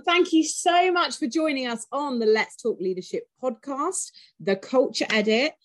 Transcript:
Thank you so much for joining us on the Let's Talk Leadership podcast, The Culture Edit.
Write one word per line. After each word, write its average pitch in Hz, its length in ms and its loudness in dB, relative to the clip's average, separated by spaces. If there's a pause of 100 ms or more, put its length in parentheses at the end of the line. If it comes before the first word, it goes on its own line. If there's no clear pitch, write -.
Thank 349 280 2
you 320 120 6
so 349 480 2
much 320 240 0
for 302 100 -4
joining 277 400 -2
us 233 240 -6
on 269 300 -4
the 220 60 0
Let's 214 280 2
Talk - 260 -4
Leadership 185 440 -6 (180)
podcast, 269 720 -6 (260)
The 196 160 -2
Culture - 560 0
Edit. 220 440 2 (100)